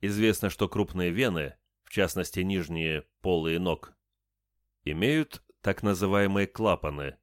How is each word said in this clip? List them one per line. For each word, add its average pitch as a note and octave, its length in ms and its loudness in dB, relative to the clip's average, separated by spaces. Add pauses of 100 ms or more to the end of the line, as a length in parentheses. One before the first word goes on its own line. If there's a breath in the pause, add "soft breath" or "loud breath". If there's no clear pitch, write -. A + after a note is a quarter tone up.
Известно, G#2 480 2
что F#2+ 200 -2
крупные F2+ 420 0
вены, F2 460 -2 (280)
в - 60 -20
частности F#2 500 -2
нижние E2 680 -2 (140)
полые E2 380 2
ног, F2 340 -2 (920)
имеют A#2 580 0 (180)
так - 220 -2
называемые G2 640 2
клапаны D2+ 760 -2